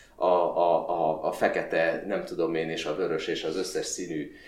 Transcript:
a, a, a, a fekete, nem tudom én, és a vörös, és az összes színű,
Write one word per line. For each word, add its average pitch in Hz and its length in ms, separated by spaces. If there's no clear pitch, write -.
a, - 100
a, 85 640
a, 80 380
a 82 60
fekete, - 760
nem 95 180
tudom 82 300
én, 80 160
és 80 140
a 76 120
vörös, 82 300
és 82 180
az 80 120
összes - 300
színű, - 440